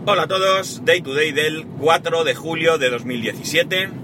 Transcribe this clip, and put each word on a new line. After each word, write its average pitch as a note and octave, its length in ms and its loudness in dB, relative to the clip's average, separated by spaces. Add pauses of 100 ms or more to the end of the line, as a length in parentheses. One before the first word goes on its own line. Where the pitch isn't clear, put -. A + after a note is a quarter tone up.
Hola F3+ 200 2
a - 20 -2
todos, F#3+ 580 0
Day E3+ 160 4
to C3+ 140 -8
Day D#3 160 2
del D#3 340 -2
cuatro D#3+ 600 2
de C3 100 2
julio D#3+ 420 0
de C3 140 2
dos A#2+ 140 -4
mil B2 180 -6
diecisiete. F3+ 680 -2 (160)